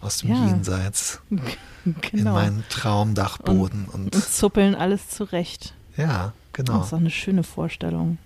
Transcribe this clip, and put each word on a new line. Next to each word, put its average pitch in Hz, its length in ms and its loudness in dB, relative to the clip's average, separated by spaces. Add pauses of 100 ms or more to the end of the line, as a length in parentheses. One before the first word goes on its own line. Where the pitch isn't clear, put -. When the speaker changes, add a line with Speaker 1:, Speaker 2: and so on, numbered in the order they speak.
Speaker 1:
aus 101 160 -4
dem - 140 0
Speaker 2:
Ja. 170 160 4
Speaker 1:
Jenseits 95 760 0
Speaker 2:
<laughs> - 40 -20 (540)
Genau. 170 180 -2 (100)
Speaker 1:
in 208 120 2 (100)
meinen 104 360 2
Traumdachboden 101 1160 2
Speaker 2:
Und, 98 220 -8
Speaker 1:
und - 80 -2
Speaker 2:
und 202 100 4
zuppeln 202 500 4
alles 196 340 0
zurecht. - 640 -6 (240)
Speaker 1:
Ja, 110 360 0 (200)
genau. 127 240 0
Speaker 2:
Das 90 80 0
ist 104 80 -6
doch 160 60 0
eine 165 120 4
schöne 190 320 0
Vorstellung. 165 840 -2